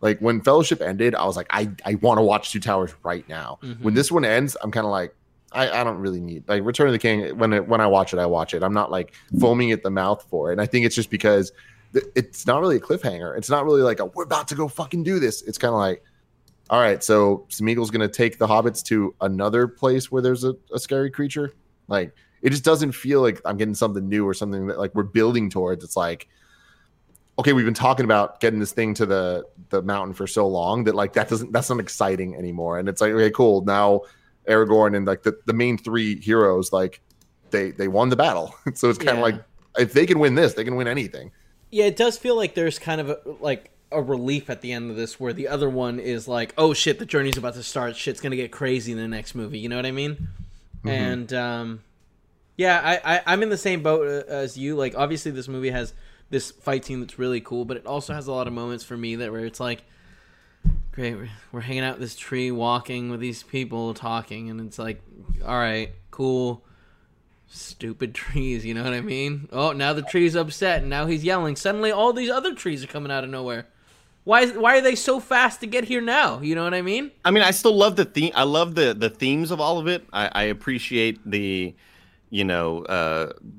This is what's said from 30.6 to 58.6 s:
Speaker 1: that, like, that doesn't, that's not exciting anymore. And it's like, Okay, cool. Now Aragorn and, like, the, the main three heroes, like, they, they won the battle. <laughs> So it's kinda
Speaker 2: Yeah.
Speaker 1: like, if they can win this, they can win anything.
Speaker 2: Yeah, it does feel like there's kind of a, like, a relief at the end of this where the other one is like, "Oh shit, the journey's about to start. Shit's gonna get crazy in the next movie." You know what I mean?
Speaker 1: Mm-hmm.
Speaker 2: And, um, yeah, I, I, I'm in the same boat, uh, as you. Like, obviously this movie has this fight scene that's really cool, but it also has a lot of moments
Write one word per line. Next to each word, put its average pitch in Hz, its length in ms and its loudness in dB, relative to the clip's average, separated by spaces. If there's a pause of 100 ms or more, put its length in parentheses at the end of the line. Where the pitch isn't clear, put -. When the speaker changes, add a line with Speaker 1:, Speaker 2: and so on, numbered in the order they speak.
Speaker 1:
that, 107 100 2
like, 101 200 0
that 107 140 2
doesn't, 117 240 -4
that's - 180 0
not 120 100 -2
exciting 95 560 -2
anymore. 87 420 -6
And 95 100 -4
it's 92 120 -4
like, 107 120 4
Okay, 110 180 4
cool. 104 340 4
Now 101 380 4 (460)
Aragorn 107 480 6
and, 98 100 -2
like, 95 160 0
the, - 240 0
the 113 60 2
main 120 260 0
three 110 420 -2
heroes, 101 520 4
like, 92 280 0 (500)
they, 98 200 0
they 98 180 -4
won 107 200 4
the 123 80 2
battle. 95 380 2 (100)
<laughs> 135 100 -6
So 127 160 2
it's 110 80 0
kinda 135 160 2
Speaker 2:
Yeah. 117 80 0
Speaker 1:
like, 113 220 0 (340)
if 120 140 2
they 165 140 6
can 175 120 4
win 139 160 4
this, 160 200 4
they 113 100 -4
can 123 120 -4
win 123 120 -2
anything. 98 420 -6 (400)
Speaker 2:
Yeah, 208 140 2
it 202 120 2
does 233 220 2
feel 247 180 0
like 202 180 -2
there's 165 240 -2
kind 156 220 -6
of 143 100 -4
a, 147 80 -6 (220)
like, 139 300 -4 (220)
a 151 100 0
relief 131 480 -2
at 120 100 -10
the 123 120 -8
end 117 180 -8
of 107 60 -10
this 113 220 -8
where 123 140 -4
the 135 160 -6
other 139 220 -2
one 123 280 -4
is 117 300 -6
like, 117 300 -4
"Oh 160 160 6
shit, - 240 0
the 226 80 -10
journey's 135 320 0
about 120 160 -6
to 123 80 -14
start. 120 340 -6
Shit's - 240 -8
gonna 131 160 -6
get 123 160 -6
crazy 127 400 -2
in 113 60 -6
the 113 100 -6
next 113 260 -10
movie." 110 240 -8
You 113 120 -6
know 123 60 -6
what 123 100 -4
I 131 60 -4
mean? 143 360 -6 (560)
Speaker 1:
Mm-hmm. 107 40 -6
Speaker 2:
And, 123 440 -4
um, 117 480 -6 (800)
yeah, 180 260 4
I, 170 320 0
I, 175 100 -2
I'm 190 160 2
in 220 60 2
the 202 80 -2
same 180 260 -2
boat, 156 240 2 (220)
uh, - 20 -14
as 135 280 -6
you. 147 180 -6
Like, 131 200 -2
obviously 147 340 -4
this 131 180 -10
movie 131 220 -6
has 123 240 -6 (340)
this 135 220 -4
fight 135 340 -6
scene 131 160 -10
that's - 180 -14
really 123 220 -2
cool, 120 240 -6
but 123 140 -10
it - 80 -18
also 143 260 -8
has 147 140 -10
a 139 60 -6
lot 127 140 -4
of 120 60 -8
moments 120 320 -8